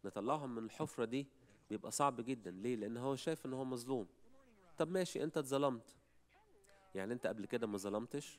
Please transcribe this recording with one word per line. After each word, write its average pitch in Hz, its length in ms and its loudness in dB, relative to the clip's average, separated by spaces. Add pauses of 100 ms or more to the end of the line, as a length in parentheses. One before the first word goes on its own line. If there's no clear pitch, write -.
نطلعهم 123 500 0
من 113 100 -2
الحفرة 123 400 -2
دي 135 220 0 (440)
بيبقى 107 200 -4
صعب 131 300 4
جدًا. 113 300 -2
ليه؟ 110 260 0
لأن 110 200 -2
هو 131 200 0
شايف 160 300 -2
إن 131 60 -2
هو 135 120 -2
مظلوم. 123 420 -2 (720)
طب 160 120 4
ماشي، 175 340 2
أنت 165 140 0
اتظلمت، 135 580 2 (960)
يعني 95 180 -2
أنت 123 140 -2
قبل 107 200 0
كده 117 200 0
ما 104 120 0
ظلمتش؟ 107 600 -2